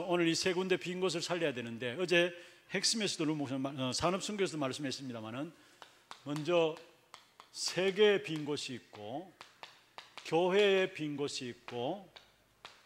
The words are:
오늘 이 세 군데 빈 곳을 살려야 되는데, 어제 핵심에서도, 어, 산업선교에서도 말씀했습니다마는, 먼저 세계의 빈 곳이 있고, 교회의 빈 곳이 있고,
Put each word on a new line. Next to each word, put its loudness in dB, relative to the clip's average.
오늘 4
이 4
세 2
군데 2
빈 -6
곳을 0
살려야 0
되는데, -6
어제 4
핵심에서도, 0
어, -2
산업선교에서도 0
말씀했습니다마는, -6
먼저 2
세계의 4
빈 -4
곳이 -4
있고, -10
교회의 4
빈 -4
곳이 -4
있고, -6